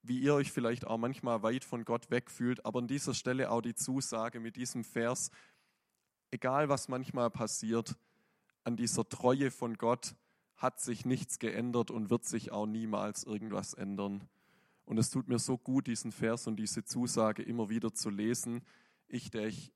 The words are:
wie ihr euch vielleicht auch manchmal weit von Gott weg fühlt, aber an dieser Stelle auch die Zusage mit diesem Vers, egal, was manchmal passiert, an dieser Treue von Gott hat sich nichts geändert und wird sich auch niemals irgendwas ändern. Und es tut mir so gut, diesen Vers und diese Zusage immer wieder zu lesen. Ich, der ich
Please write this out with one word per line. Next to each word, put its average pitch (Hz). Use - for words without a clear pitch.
wie 123
ihr 143
euch 139
vielleicht 120
auch 113
manchmal 120
weit 113
von 117
Gott 113
weg 120
fühlt, 120
aber 110
an 123
dieser 135
Stelle 127
auch 117
die 117
Zusage 120
mit 113
diesem 123
Vers, 120
egal, 135
was 139
manchmal 127
passiert, 113
an 120
dieser 113
Treue 131
von 117
Gott 120
hat -
sich 120
nichts 127
geändert 117
und 110
wird 117
sich -
auch 107
niemals 107
irgendwas 104
ändern. 101
Und 113
es -
tut 131
mir 120
so 127
gut, 131
diesen 113
Vers 113
und 110
diese 107
Zusage 117
immer 117
wieder 113
zu -
lesen. 117
Ich, 117
der 107
ich -